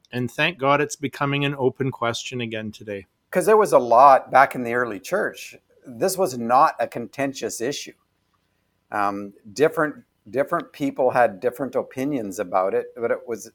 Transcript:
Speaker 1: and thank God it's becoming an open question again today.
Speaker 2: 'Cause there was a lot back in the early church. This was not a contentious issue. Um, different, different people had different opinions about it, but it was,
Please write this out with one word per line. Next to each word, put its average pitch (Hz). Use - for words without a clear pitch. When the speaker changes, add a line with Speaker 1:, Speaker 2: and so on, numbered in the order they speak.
Speaker 1:
and 123
thank 160
God 139
it's 147
becoming 143
an 143
open 131
question 120
again 110
today. 104
Speaker 2:
'Cause 180
there 214
was 196
a 156
lot 127
back 135
in 127
the 117
early 120
church. -
This 147
was 175
not 127
a 117
contentious 127
issue. 139
Um, 101
different, 151
different 139
people 131
had 113
different 127
opinions 117
about 95
it, 120
but 117
it 117
was, 110